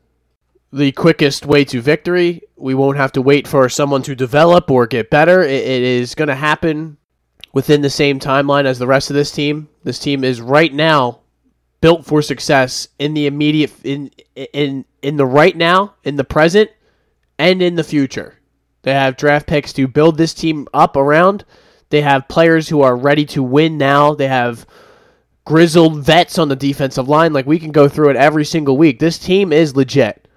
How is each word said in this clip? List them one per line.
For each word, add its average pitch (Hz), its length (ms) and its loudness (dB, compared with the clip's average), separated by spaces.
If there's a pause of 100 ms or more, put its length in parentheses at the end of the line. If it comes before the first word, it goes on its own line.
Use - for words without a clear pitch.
(720)
the 135 200 0
quickest 156 540 0
way 147 180 2
to 127 160 -6
victory. 170 640 -2 (140)
We 131 180 -6
won't 139 240 0
have 135 140 -2
to 135 100 -2
wait 139 260 2
for 131 200 2
someone 143 340 -2
to 139 120 -10
develop 147 560 2
or 127 160 2
get 113 240 -4
better. 170 320 4
It, 135 220 -2
it 127 180 -2
is 123 320 -2
gonna 143 220 -4
happen 156 600 -4 (580)
within 147 260 2
the 143 80 -2
same 143 320 -2
timeline 143 460 0
as 131 120 -2
the 123 80 -4
rest 135 220 0
of 139 80 -4
this 143 160 -2
team. 147 360 -6 (140)
This - 160 -8
team 139 240 -4
is 127 200 -4
right 143 300 2
now 143 480 0 (600)
built 165 240 2
for 151 160 0
success 135 680 -2 (100)
in 151 160 -6
the 147 120 -2
immediate, 147 460 0 (120)
in, 139 260 -8 (420)
in, 139 320 -4 (160)
in 147 160 -6
the 143 80 2
right 147 320 2
now, 180 380 0 (100)
in 143 120 -6
the 139 80 -2
present, 170 460 2 (680)
and 180 240 0
in 175 120 0
the 160 100 -4
future. 135 540 -6 (440)
They 131 100 -2
have 135 240 0
draft 147 300 0
picks 147 260 -4
to 135 160 -2
build 147 300 2
this 165 160 0
team 156 400 -6
up 156 200 2
around. 160 520 2 (420)
They 147 140 0
have 139 260 0
players 165 400 2
who 147 140 2
are 127 140 4
ready 143 300 0
to 143 160 -6
win 151 360 0
now. 143 360 2
They 139 140 -2
have 120 380 -4 (800)
grizzled 160 580 2
vets 165 340 0
on 160 100 0
the 139 80 -2
defensive 139 520 -4
line. 156 240 2
Like, 135 140 -2
we 156 120 0
can 156 140 -10
go 147 160 4
through 147 220 2
it 117 60 0
every 151 280 2
single 147 320 -2
week. 147 220 0
This 160 200 -2
team 185 360 -2
is 151 200 2
legit. 131 640 -2